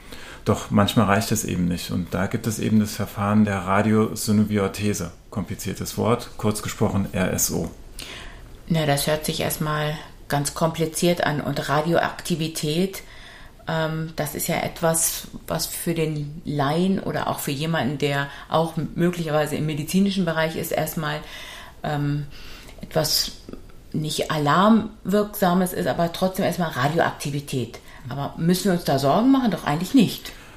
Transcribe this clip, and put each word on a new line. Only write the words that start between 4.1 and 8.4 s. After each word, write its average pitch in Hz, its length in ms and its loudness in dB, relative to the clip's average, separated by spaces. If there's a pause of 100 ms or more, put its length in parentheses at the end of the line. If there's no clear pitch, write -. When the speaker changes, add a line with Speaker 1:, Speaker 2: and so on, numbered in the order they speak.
Speaker 1:
Kompliziertes 90 680 -6
Wort, 110 400 0
kurz 107 260 -2
gesprochen 98 480 0
R 92 220 0
S - 180 0
O. 85 180 -2 (1040)